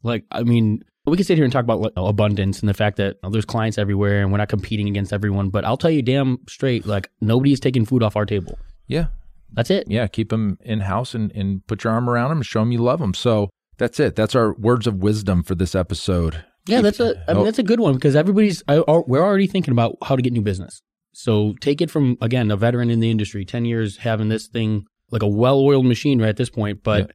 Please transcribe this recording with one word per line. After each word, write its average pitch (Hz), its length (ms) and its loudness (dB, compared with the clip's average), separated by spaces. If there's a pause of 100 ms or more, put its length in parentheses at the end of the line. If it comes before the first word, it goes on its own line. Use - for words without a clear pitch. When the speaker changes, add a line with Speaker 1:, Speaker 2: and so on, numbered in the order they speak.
Speaker 1:
Like, 113 280 -4
I - 120 -4
mean, 117 400 2 (240)
we 151 100 2
can 190 80 2
sit 180 120 2
here 156 80 4
and 123 80 0
talk 127 120 0
about, 113 160 0
like, 107 160 -4
abundance 98 640 0
and 104 80 0
the 101 60 0
fact 104 240 -2
that, 98 240 -2
oh, 92 80 -8
there's 107 140 -2
clients 110 340 -4
everywhere 101 440 0
and 98 80 0
we're 101 80 0
not 104 100 -2
competing 104 400 -4
against 101 240 -2
everyone, 98 380 -2
but 98 140 -2
I'll 113 120 0
tell 165 140 0
you 151 120 0
damn 127 360 0 (100)
straight, 127 380 -4
like, 101 240 -4 (100)
nobody's 127 400 2
taking 123 240 2
food 123 180 0
off 107 140 0
our 104 100 0
table. 101 320 -4 (280)
Speaker 2:
Yeah. 156 200 -2 (460)
Speaker 1:
That's 120 180 -2
it. 196 200 0
Speaker 2:
Yeah, 110 180 0
keep 110 240 -4
'em 107 300 -2
in-house 107 520 -4
and, 107 200 -4
and 98 320 -4
put 110 160 -6
your 113 120 0
arm 120 160 -2
around 120 200 0
'em 160 80 -2
and 123 80 -4
show - 140 -2
'em 113 120 2
you 120 100 0
love 127 180 0
'em. 98 140 -2
So 107 340 0 (300)
that's 120 200 -2
it. 139 160 2
That's 110 200 0
our 113 200 2
words 113 320 0
of 107 100 -2
wisdom 98 460 0
for 95 120 -2
this 90 200 -2
episode. 85 680 -2 (220)
Speaker 1:
Yeah, 202 120 2
Speaker 2:
Keep - 40 4
Speaker 1:
that's 208 180 2
a, 233 260 -2
I 156 60 0
mean, 196 100 4
Speaker 2:
oh. - 20 4
Speaker 1:
that's 220 140 0
a 269 40 2
good 226 180 2
one 160 140 4
because 131 200 2
everybody's, 190 540 2
I, 147 180 4
oh, 160 220 4
we're 131 140 2
already 196 240 2
thinking 185 260 0
about 117 300 2
how 139 140 0
to 131 60 0
get 123 120 0
new 117 80 0
business. 95 400 -6 (320)
So 104 480 0
take 143 180 0
it 165 100 -2
from, 131 300 0
again, 120 300 0
a 104 80 0
veteran 117 320 0
in 117 100 2
the 113 100 2
industry, 104 360 -4
ten 120 180 -6
years 113 320 -2
having 110 320 -2
this 110 200 -4
thing 107 360 -2 (260)
like 110 120 -2
a 104 60 0
well-oiled 131 580 4
machine 123 340 2
right 110 80 2
at 104 80 -2
this 123 140 -2
point, 104 340 -4
but 104 160 2
Speaker 2:
Yeah. 95 140 -4